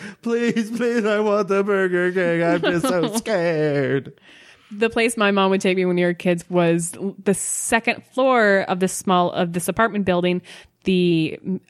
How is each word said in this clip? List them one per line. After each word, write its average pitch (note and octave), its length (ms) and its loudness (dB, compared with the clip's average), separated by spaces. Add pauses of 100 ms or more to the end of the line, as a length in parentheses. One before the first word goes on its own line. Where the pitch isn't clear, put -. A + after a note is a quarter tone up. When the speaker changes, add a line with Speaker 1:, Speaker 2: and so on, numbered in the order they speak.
(220)
Speaker 1:
"Please, A#3 500 -2
please, A#3 320 0
I G#3 160 0
want G#3 280 0
the G3 160 2
Burger F3+ 480 0
King. E3+ 320 0
I'm E3+ 160 2
just F3 260 0
so F#3+ 300 -2
Speaker 2:
<laughs> - 0 -
Speaker 1:
scared." D3+ 960 -2 (580)
Speaker 2:
The G#3+ 200 -2
place A#3 260 0
my G#3 140 2
mom G3 200 2
would F#3+ 100 2
take F#3 160 2
me F#3 80 0
when F3+ 120 0
we F3 80 2
were F3 100 2
kids F3 360 -2
was E3+ 460 2
l-, G3 180 -8 (100)
the G3 100 2
second - 800 -4
floor A3+ 560 2
of F3+ 120 -2
this F#3 120 0
small, F3+ 400 0
of E3+ 200 -2
this F3 160 -4
apartment G#3 360 -2
building. F3+ 380 0 (420)
The, F3 540 2 (320)